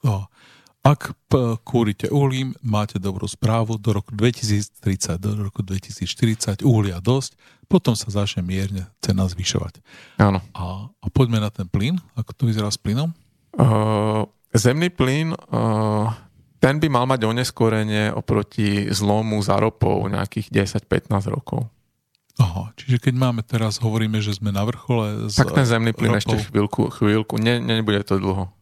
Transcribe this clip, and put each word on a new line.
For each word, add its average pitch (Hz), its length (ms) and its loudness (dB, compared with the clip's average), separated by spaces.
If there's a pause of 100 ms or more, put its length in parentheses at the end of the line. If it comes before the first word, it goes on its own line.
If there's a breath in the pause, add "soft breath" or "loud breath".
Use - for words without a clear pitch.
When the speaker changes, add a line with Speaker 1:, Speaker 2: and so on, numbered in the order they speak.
Speaker 1:
o, 101 240 0 (580 soft breath)
ak - 300 4 (160)
p-, 120 320 2
kúrite 113 480 0
uhlím, 131 500 0
máte 104 380 -2
dobrú 95 260 -4
správu, 110 540 -2
do 104 160 0
roku 98 180 -6
dvetisíc 107 720 0
tridsať, 95 340 -2
do 104 300 -4
roku 98 160 -8
dvetisíc 95 480 -6
štyridsať 110 560 -2
uhlia 101 320 2
dosť, 123 400 -2 (320 soft breath)
potom 175 240 4
sa - 160 -6
začne 101 320 -2
mierne 95 480 -4 (100)
cena 95 240 0
zvyšovať. - 560 -4 (380 loud breath)
Speaker 2:
Áno. 98 240 4 (100)
Speaker 1:
A, 95 380 -10
a - 180 -14
poďme 117 320 2
na 104 80 -2
ten 101 160 -8
plyn, 117 380 -2 (160)
ako - 180 -10
to - 140 -4
vyzerá 107 180 -2
s 101 80 -4
plynom? 143 380 -2 (420)
Speaker 2:
Ehm, 107 720 2 (240)
zemný 135 400 2
plyn, 147 400 0
ehm, 110 800 0 (540 loud breath)
ten 139 160 4
by 160 80 2
mal 127 160 2
mať 127 240 0
oneskorenie 110 880 0
oproti 104 720 0
zlomu 104 560 0
za 101 160 2
ropou 104 480 0
nejakých 101 400 -4
desať, 101 400 0
pätnásť 98 400 0
rokov. - 400 -4 (720)
Speaker 1:
Aha, 95 400 0
čiže 123 240 -2
keď 127 160 2
máme 120 240 0
teraz, 110 320 -2
hovoríme, 110 480 -2
že 104 80 -4
sme 101 160 -4
na 98 160 -2
vrchole 110 640 -2
s 104 80 -4
Speaker 2:
Tak - 160 2
ten 131 160 4
zemný 113 240 2
plyn 113 240 0
Speaker 1:
ropou. 104 80 0
Speaker 2:
ešte 107 240 -2
chvíľku, 104 400 0
chvíľku, 107 480 0
ne, 117 240 2
nebude 110 400 0
to 101 160 -2
dlho. 95 320 -2 (140)